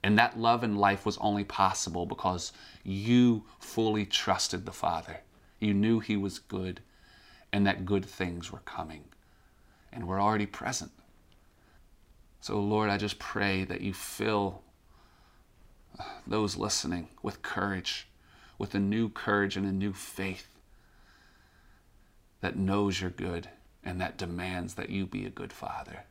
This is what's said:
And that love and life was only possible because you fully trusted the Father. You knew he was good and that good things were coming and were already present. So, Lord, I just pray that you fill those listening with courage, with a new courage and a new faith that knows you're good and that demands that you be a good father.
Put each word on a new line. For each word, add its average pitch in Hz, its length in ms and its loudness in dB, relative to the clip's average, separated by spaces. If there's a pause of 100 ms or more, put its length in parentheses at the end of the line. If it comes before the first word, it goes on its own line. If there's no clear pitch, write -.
And 104 140 6
that 117 220 4
love 117 240 4
and 104 160 2
life 98 260 4
was 104 140 0
only 101 240 0
possible 87 640 0
because - 440 -2 (320)
you 113 600 6 (140)
fully 107 460 2
trusted - 600 0
the 98 60 -8
Father. 82 500 -4 (380)
You 104 160 2
knew 110 240 4
he 107 180 0
was 98 220 -2
good 92 420 -8 (720)
and 101 140 4
that 95 180 0
good 98 200 2
things 87 460 -6
were - 80 -12
coming 78 440 -10 (880)
and 90 160 -8
were 95 120 -2
already 104 260 4
present. - 460 -6 (1500)
So, 104 180 -2
Lord, 104 300 2
I 101 80 2
just 101 220 -2
pray 98 440 0
that 92 180 -6
you 98 120 -2
fill 101 720 -2 (1600)
those 107 280 0
listening 90 540 -4 (140)
with - 180 -8
courage, 98 680 -4 (520)
with 101 160 -4
a 98 40 4
new 107 300 2
courage 101 480 2
and 98 80 0
a 98 60 0
new 98 220 0
faith 95 540 -8 (1900)
that 92 140 -2
knows 98 460 2
you're 92 80 -2
good 90 400 -6 (340)
and 90 160 -6
that 90 180 -4
demands 90 580 -6
that - 140 -8
you 98 180 -2
be 98 180 -6
a 95 60 -8
good 98 200 -12
father. - 600 -12